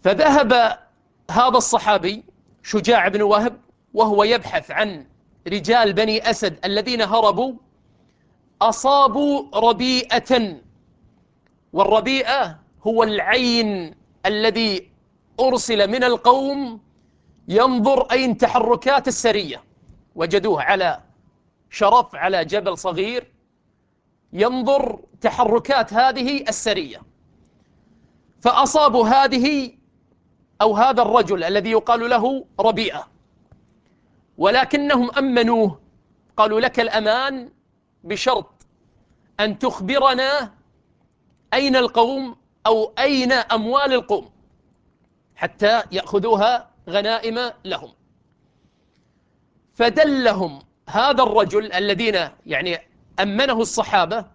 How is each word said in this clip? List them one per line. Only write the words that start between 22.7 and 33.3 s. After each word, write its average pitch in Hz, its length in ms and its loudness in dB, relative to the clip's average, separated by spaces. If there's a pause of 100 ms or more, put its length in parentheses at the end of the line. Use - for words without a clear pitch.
صغير 196 540 -6 (1000)
ينظر 247 680 0 (200)
تحركات 233 720 0
هذه 262 560 0
السرية، 165 540 -6 (1400)
فأصابوا 254 680 2
هذه 269 680 0 (840)
أو 214 120 2
هذا 240 280 2
الرجل 202 420 0
الذي 196 260 -2
يقال 233 400 0
له 247 340 0 (160)
ربيعة، 202 480 -2 (1300)